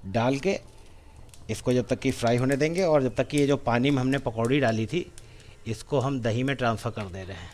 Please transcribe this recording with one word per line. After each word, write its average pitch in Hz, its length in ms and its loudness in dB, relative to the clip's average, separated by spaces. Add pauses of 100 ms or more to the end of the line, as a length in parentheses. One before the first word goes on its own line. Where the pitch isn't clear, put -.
डाल 117 300 2
के 196 200 0 (920)
इसको 117 220 -2
जब 123 140 2
तक 123 140 -2
कि 135 120 2
फ्राई 120 240 2
होने 131 200 2
देंगे 160 280 0
और 156 180 4
जब 123 120 0
तक 131 140 0
कि 147 100 0
ये 143 80 6
जो 139 160 4
पानी 120 280 2
में 139 100 2
हमने 131 200 2
पकौड़ी 117 400 0
डाली 113 260 2
थी, - 240 -4 (560)
इसको 123 340 -2
हम 135 200 -2
दही 113 220 0
में 139 140 0
ट्रांसफ़र 117 360 0
कर 107 140 -8
दे 92 160 -10
रहे 92 140 -12
हैं। 85 180 -14